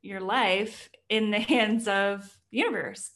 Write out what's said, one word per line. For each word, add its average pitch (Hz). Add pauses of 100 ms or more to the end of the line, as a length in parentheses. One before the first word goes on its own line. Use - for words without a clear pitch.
your 196
life 202 (180)
in 220
the 208
hands 220
of 196 (260)
the 220
universe. -